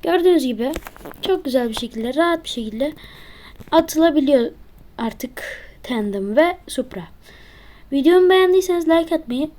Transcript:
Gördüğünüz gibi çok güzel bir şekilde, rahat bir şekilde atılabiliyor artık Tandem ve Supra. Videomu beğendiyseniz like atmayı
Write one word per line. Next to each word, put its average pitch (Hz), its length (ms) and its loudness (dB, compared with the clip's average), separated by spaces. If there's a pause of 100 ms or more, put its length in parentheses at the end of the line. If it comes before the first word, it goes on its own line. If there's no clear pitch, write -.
Gördüğünüz 349 420 2
gibi 247 280 -4 (500)
çok 370 220 -2
güzel 247 240 -2
bir 220 60 -6
şekilde, 226 400 -8
rahat 339 300 0
bir - 40 -14
şekilde 233 440 -6 (760)
atılabiliyor 294 840 2 (460)
artık 233 440 -8 (400)
Tandem 208 540 -4
ve 339 200 2 (120)
Supra. 240 340 -8 (880)
Videomu 349 380 6
beğendiyseniz 370 580 2
like 330 260 2
atmayı 302 440 -4